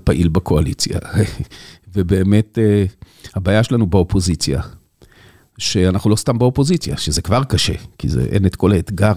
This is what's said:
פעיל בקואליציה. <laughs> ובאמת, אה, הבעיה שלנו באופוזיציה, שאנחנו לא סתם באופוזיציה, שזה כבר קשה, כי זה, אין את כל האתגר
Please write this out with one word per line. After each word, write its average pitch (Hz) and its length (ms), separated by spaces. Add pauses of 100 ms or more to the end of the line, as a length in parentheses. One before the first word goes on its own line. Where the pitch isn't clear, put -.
פעיל 85 240
בקואליציה. 76 720 (500)
<laughs> - 460
ובאמת, 98 680
אה, 104 220 (500)
הבעיה 98 280
שלנו 117 240
באופוזיציה, 87 720 (1000)
שאנחנו 92 520
לא 104 60
סתם - 220
באופוזיציה, 139 580
שזה 73 260
כבר 123 220
קשה, - 280 (260)
כי - 100
זה, 65 240
אין 95 140
את - 100
כל 95 160
האתגר 98 440